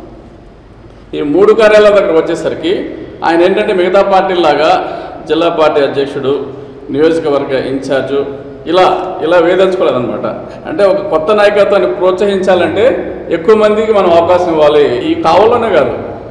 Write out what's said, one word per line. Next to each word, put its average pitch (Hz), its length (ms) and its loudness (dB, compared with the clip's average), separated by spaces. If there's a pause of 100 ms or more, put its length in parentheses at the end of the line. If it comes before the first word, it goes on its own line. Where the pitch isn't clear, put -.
(1160)
ఈ 151 60 -6
మూడు 170 320 4
కార్యాలయాల 208 420 6
దగ్గరకు 165 240 2
వచ్చేసరికి 160 720 -4 (340)
ఆయన 165 180 2
ఏంటంటే 208 300 0
మిగతా 185 300 2
పార్టీలాగా 180 1000 0 (280)
జిల్లా 160 200 0
పార్టీ 151 320 0
అధ్యక్షుడు, 135 680 -2 (440)
నియోజకవర్గ 143 760 0
ఇన్ఛార్జు, 135 600 -4 (400)
ఇలా, - 560 0
ఇలా 170 160 2
వేధించుకోలేదన్నమాట. 165 880 0 (420)
అంటే - 160 -2
ఒక 196 120 2
కొత్త - 360 -2
నాయకత్వాన్ని 202 600 2
ప్రోత్సహించాలంటే 185 1200 0 (160)
ఎక్కువ 170 240 2
మందికి 214 380 2
మనం 190 180 2
అవకాశం 175 380 2
ఇవ్వాలి. 147 640 2
ఈ 165 120 -2
కావల్లోనే 214 520 2
కాదు, 135 180 0 (380)